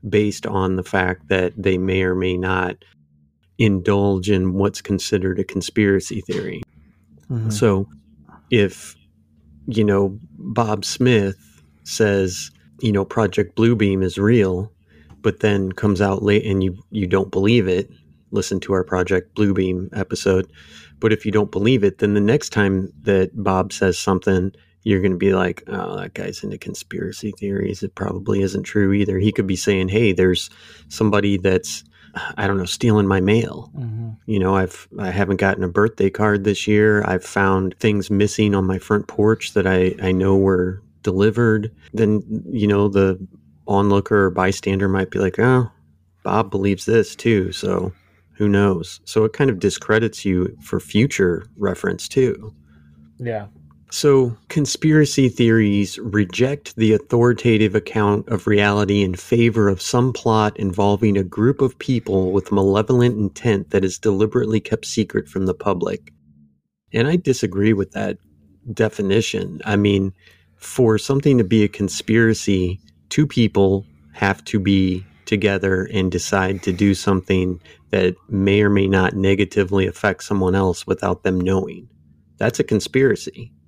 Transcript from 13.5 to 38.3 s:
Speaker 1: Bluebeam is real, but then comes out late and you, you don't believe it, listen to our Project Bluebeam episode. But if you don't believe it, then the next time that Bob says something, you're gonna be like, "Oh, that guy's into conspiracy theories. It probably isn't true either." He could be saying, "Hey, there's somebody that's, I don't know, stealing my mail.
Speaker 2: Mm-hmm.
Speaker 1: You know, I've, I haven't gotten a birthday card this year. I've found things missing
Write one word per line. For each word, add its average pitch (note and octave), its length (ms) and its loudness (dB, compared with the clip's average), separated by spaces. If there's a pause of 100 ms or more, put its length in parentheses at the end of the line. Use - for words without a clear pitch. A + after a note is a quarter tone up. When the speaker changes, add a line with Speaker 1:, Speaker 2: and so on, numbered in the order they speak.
Speaker 1:
Bluebeam G#2+ 480 2
is F2+ 140 -4
real, G2+ 540 2 (500)
but G#2 180 -2
then G2 320 0
comes G2+ 300 0
out G2 220 0
late G#2 220 2
and G2 180 0
you, F#2 140 -2 (140)
you G#2 160 -4
don't F#2+ 240 0
believe G2+ 360 2
it, F#2 220 -2 (420)
listen G2 300 -4
to - 120 -4
our F#2 100 0
Project F2+ 520 -2
Bluebeam F#2 520 -2 (100)
episode. F#2+ 540 -2 (480)
But A2 140 2
if - 120 -4
you G#2+ 60 -4
don't G2+ 200 0
believe G#2+ 320 2
it, G2+ 160 0
then G#2 160 2
the G#2 60 2
next A#2 280 0
time G2 420 0 (120)
that F#2+ 300 2
Bob F#2+ 380 -2
says F#2 260 0
something, F#2+ 540 0 (320)
you're G2 180 2
gonna F#2 160 0
be G2 160 2
like, F#2 320 -2
"Oh, F#2+ 320 -8
that F#2+ 160 -12
guy's - 300 -12
into G2 160 -10
conspiracy - 720 -10
theories. G2+ 500 -4
It G2 140 -10
probably G2 480 -2
isn't G2 200 -4
true G2 300 0
either." G2+ 240 0
He G2+ 140 2
could G2 160 -2
be F#2+ 80 0
saying, F#2+ 320 0
"Hey, G2+ 260 2
there's F2+ 380 2 (380)
somebody G2+ 480 0
that's, F#2 460 -2 (540)
I G2+ 80 -4
don't G2 140 0
know, F2+ 60 -4
stealing G#2+ 420 2
my F#2+ 120 2
mail. G#2+ 560 0
Speaker 2:
Mm-hmm. A2+ 340 -8 (180)
Speaker 1:
You G#2+ 120 -2
know, F#2+ 160 2
I've, F#2+ 320 -4 (120)
I F#2+ 100 -4
haven't F#2 280 0
gotten F#2+ 260 0
a F2+ 60 -2
birthday G2+ 420 2
card G#2 320 0
this G2+ 240 -2
year. G#2+ 360 4
I've F#2 200 -2
found F#2+ 560 0
things G#2 320 0
missing G#2 420 2